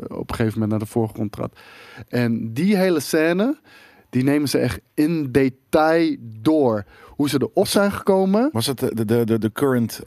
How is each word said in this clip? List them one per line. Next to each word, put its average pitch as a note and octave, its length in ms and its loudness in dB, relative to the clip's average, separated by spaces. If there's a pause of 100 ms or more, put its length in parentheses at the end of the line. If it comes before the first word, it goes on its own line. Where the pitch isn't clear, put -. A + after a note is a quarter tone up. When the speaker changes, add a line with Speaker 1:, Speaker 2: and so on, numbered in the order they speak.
Speaker 1:
op - 220 -10
een - 60 -8
gegeven A2 180 0
moment G#2+ 160 -2
naar G#2+ 100 -2
de A2 60 -6
voorgrond A2 460 -4
trad. - 280 -10 (500)
En A#2 440 -2
die F3+ 240 0
hele F#3 220 2
scène, F3 580 0 (520)
die B2+ 140 0
nemen C#3+ 260 2
ze - 80 0
echt B2+ 220 -2 (140)
in D3+ 380 0
detail D#3 840 2 (260)
door. B2 440 2 (220)
Hoe C#3+ 220 -2
ze C3 80 -2
erop A#2+ 160 -2
Speaker 2:
Was F#3+ 100 2 (100)
het G#3 80 4
Speaker 1:
zijn G3+ 100 2
gekomen. G3 600 2
Speaker 2:
Was G#3+ 160 -2
het C3+ 120 -4
de, A#2 260 -2
de, A#2 200 4
de, A2+ 140 2
de G#2+ 120 -2
current, B2 560 0